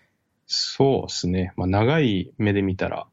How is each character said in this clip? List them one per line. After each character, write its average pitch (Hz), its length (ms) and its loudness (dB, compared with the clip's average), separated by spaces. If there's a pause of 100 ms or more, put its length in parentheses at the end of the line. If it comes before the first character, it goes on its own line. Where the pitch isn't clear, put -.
(480)
そ - 540 0
う - 40 -8
っ - 40 -14
す - 180 -6
ね。 92 280 -2
ま 90 100 -4
あ、 - 20 0
長 113 340 2
い 101 360 0
目 104 140 2
で 101 120 2
見 92 120 0
た 90 140 -4
ら - 240 -8